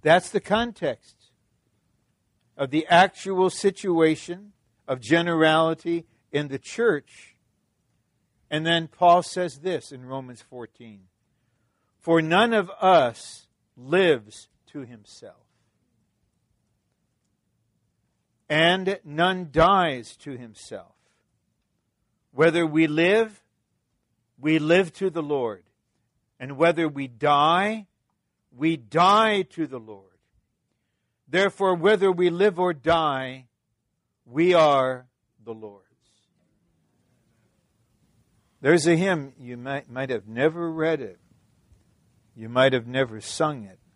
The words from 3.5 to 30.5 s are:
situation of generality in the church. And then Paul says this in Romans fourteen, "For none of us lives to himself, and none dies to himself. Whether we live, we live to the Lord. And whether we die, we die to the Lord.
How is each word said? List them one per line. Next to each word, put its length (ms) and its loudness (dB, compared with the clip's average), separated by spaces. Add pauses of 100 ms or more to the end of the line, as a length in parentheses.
situation 1000 -2 (340)
of 140 -6
generality 1040 0 (260)
in 180 -4
the 100 -10
church. 760 -4 (1160)
And 160 -6
then 200 -2
Paul 360 4
says 380 -8
this 300 -8
in 140 -18
Romans 380 -14
fourteen, 680 -20 (920)
"For 220 2
none 320 2
of 180 -2 (100)
us 680 2 (300)
lives 720 0 (180)
to 140 -16
himself, 680 -20 (3000)
and 540 0
none 480 -4
dies 680 0
to 180 -14
himself. 580 -18 (1400)
Whether 360 2
we 200 2
live, 560 0 (960)
we 200 0
live 340 2
to 160 -4
the 140 -6
Lord. 420 -6 (760)
And 200 -14
whether 300 0
we 200 -8
die, 800 0 (680)
we 220 -2
die 680 2
to 240 -8
the 120 -12
Lord. 400 -20 (1080)